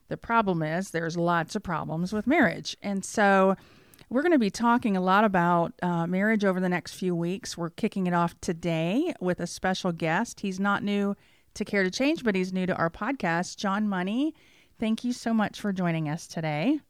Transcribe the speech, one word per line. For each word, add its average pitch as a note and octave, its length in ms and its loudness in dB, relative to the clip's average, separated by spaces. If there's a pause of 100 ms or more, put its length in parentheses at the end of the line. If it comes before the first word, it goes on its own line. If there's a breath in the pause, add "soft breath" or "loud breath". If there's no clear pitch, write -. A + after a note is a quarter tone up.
the D3+ 80 -6
problem G3 460 0
is E3 280 -4
there's E3 260 -4
lots E3+ 380 0
of G#3 80 -4
problems E3 480 -4
with G#3+ 160 -4
marriage. G3+ 560 2
And G3 220 -6
so G3 520 4 (520 loud breath)
we're B3+ 140 0
gonna E4+ 160 4
be A3 100 2
talking A#3 480 2
a F#3 60 0
lot F#3+ 220 4
about, F3 580 2
uh, E3+ 240 0
marriage G3+ 380 2
over F#3 160 2
the F#3 100 0
next F3+ 240 -4
few F#3 200 -2
weeks. E3+ 440 -4
We're E3+ 100 -4
kicking G3 380 -4
it F3 80 0
off E3+ 260 0
today F3 800 -2
with F3+ 200 -2
a E3+ 60 -4
special F#3 460 -2
guest. E3 480 -2
He's F#3+ 200 -6
not G3+ 220 0
new G3+ 340 -2 (360 soft breath)
to G#3 140 -6
Care G3+ 160 0
to F#3 80 2
Change, C#4 340 0
but G#3+ 100 2
he's F#3 200 0
new F#3 100 0
to F3+ 120 0
our E3 120 0
podcast, F3+ 720 -2
John G#3 280 0
Money. G#3 480 -2 (460 soft breath)
Thank A3 240 0
you B3 80 -2
so A3+ 220 -2
much G#3+ 260 0
for G#3 100 -2
joining E3+ 380 0
us D#3 180 -6
today. D#3+ 640 -2